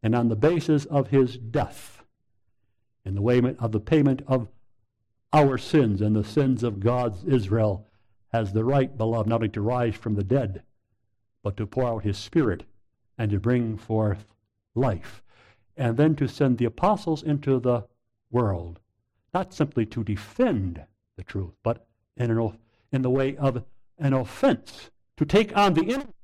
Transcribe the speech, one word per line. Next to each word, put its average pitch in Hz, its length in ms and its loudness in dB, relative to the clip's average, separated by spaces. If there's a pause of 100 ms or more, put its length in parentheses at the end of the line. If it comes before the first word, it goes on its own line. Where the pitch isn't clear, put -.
And 113 140 0
on 120 140 2
the 113 80 0
basis 151 480 2
of 143 240 0
his 131 300 2
death, - 640 -6 (1000)
in 95 100 -6
the 98 80 -2
way 123 160 4 (200)
of 113 140 -2
the 107 80 0
payment 143 460 2
of 127 220 -2 (840)
our 139 260 4
sins 110 420 2
and 107 140 2
the 104 100 2
sins 131 380 0
of 107 180 -4
God's 120 440 0
Israel, 107 600 0 (460)
has 110 200 -2
the 110 120 0
right, 135 320 2
beloved, 113 320 0
not 113 80 2
only 110 120 0
to 104 120 -6
rise 117 340 0
from 107 200 -4
the 101 100 -2
dead, 104 380 -2 (800)
but 98 160 -6
to 107 80 -4
pour 127 200 -2
out 113 180 -4
his 101 120 -2
Spirit 120 480 0 (540)
and 110 120 -2
to 101 80 0
bring 117 380 0
forth 107 480 -2 (500)
life. 113 480 -4 (540)
And 117 220 0
then 151 180 4
to 143 100 0
send 127 300 2
the 120 80 0
apostles 170 580 0
into 143 380 0
the 120 260 0 (440)
world, 90 500 -2 (540)
not 185 180 -4
simply 143 340 -2
to 113 160 -8
defend 104 800 -2 (340)
the 95 80 -14
truth, 95 280 -8 (100)
but 113 240 -4 (300)
in, 120 140 -2
an 113 80 2
o-, 113 180 -2 (340)
in 131 120 -2
the 127 80 0
way 135 260 0
of 131 260 -2 (360)
an 139 160 0
offense, - 760 -2 (280)
to 147 80 0
take 214 280 2
on 202 200 4
the 165 180 0
enemy. 269 200 -6 (120)